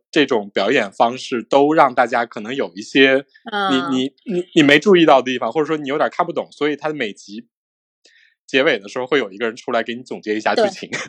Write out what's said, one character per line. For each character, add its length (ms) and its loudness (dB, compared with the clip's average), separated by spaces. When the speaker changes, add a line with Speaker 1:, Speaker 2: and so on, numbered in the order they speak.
Speaker 1:
这 140 2
种 240 -2
表 220 -2
演 200 0
方 260 0
式 260 -8
都 300 2
让 220 4
大 100 2
家 200 -2
可 140 -14
能 140 -10
有 220 -6
一 60 -14
些 440 4
你， 60 0
Speaker 2:
嗯。 140 -4
Speaker 1:
你， 220 -4
你， 200 -4
你 80 6
没 160 6
注 160 4
意 100 6
到 160 6
的 100 -4
地 80 -4
方， 120 -4
或 80 -4
者 60 0
说 120 -4
你 100 -8
有 100 -4
点 140 0
看 140 -2
不 80 -10
懂， 180 -6
所 180 -4
以 60 -4
他 140 -6
每 240 -6
集 340 -18
结 160 2
尾 160 2
的 100 -18
时 80 -10
候 80 -6
会 140 0
有 120 -6
一 60 -18
个 80 -6
人 100 -6
出 160 -12
来 120 0
给 100 -8
你 80 -12
总 180 -12
结 160 -4
一 40 -4
下 160 0
剧 140 2
情。 200 -14
Speaker 2:
对。 200 -10